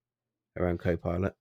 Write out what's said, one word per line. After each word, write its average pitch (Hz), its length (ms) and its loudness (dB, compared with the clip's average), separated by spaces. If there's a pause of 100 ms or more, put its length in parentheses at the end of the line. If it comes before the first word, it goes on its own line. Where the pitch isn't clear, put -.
(580)
around 87 220 0
Copilot. 87 600 0